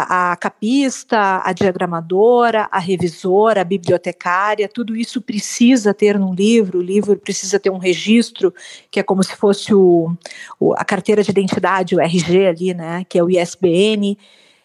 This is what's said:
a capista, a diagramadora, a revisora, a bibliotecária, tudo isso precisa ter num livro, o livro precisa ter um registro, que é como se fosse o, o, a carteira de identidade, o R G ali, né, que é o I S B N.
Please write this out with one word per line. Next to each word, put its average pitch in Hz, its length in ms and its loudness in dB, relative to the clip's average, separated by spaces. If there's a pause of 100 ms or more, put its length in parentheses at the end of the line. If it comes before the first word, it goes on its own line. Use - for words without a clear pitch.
a 180 280 0
capista, 214 1080 -2
a 185 100 -2
diagramadora, 190 1160 0
a - 80 -2
revisora, 190 840 0
a - 20 0
bibliotecária, 185 1040 -2
tudo 226 280 -8
isso 226 260 -6
precisa 214 720 0
ter 202 260 2
num 190 140 -2
livro, 196 460 2
o - 20 0
livro 190 360 0
precisa - 420 -4
ter 196 100 -2
um 190 80 -6
registro, 185 760 0 (380)
que - 80 -4
é 190 40 0
como 190 200 0
se - 120 -8
fosse 202 380 0
o, 175 420 4 (440)
o, - 140 2
a - 100 -4
carteira 208 400 0
de 208 80 -4
identidade, 185 640 0
o 170 40 2
R 165 200 0
G 175 280 2
ali, 180 260 -2
né, 170 340 -8
que - 100 -2
é 175 60 4
o 175 60 0
I 185 80 2
S 170 220 -4
B 180 100 2
N. 202 480 0 (480)